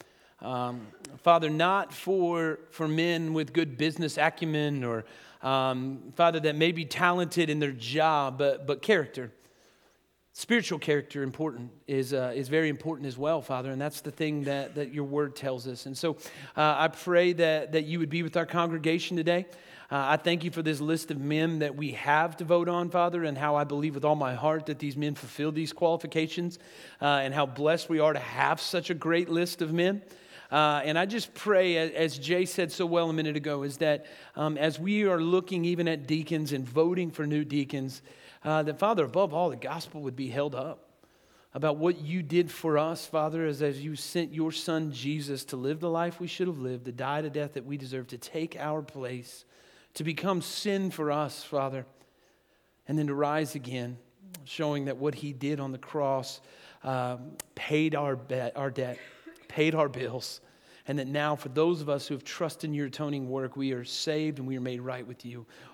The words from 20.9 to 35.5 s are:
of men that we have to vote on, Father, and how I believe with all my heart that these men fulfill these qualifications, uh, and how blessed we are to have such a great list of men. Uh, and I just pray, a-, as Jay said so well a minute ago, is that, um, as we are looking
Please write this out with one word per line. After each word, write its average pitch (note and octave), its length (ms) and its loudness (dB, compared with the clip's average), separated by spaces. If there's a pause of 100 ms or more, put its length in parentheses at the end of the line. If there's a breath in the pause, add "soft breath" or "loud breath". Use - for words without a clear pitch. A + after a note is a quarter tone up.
of D3 80 -4
men D#3 400 2
that D3 160 0
we D3 160 -4
have D3+ 460 2
to F3 80 -6
vote F3 240 4
on, F3 200 0
Father, F3 360 2
and C#3+ 120 -2
how D3 200 2
I D3 80 2
believe D3 280 -2
with C#3 120 -2
all D3+ 100 4
my C3+ 180 0
heart D#3 340 0
that D3+ 120 -4
these C#3+ 160 -4
men D3 200 -2
fulfill D3 360 -4
these D#3 220 -2
qualifications, E3 840 0 (420 loud breath)
uh, C#3+ 40 2
and C#3 280 4
how D3 120 2
blessed D3+ 440 2
we E3 100 2
are D3+ 140 6
to C#3 60 -4
have C3+ 420 0
such - 280 -2
a F3 60 -2
great E3+ 320 2
list E3+ 340 0
of D#3+ 120 -2
men. F#3 280 2 (480 loud breath)
Uh, D3 360 4
and D3+ 120 0
I F#3 100 4
just G#3+ 260 -4
pray, F#3 420 4
a-, D#3+ 180 2
as D3+ 240 0
Jay E3+ 280 2
said F3 260 -2
so F#3 140 -2
well E3+ 240 2
a D#3 40 0
minute D#3 220 0
ago, D3 280 -2
is C#3 160 -6
that, D3+ 260 2 (320 loud breath)
um, D3+ 200 0
as D3 220 2
we G#3 240 2
are F#3 160 4
looking F3+ 460 2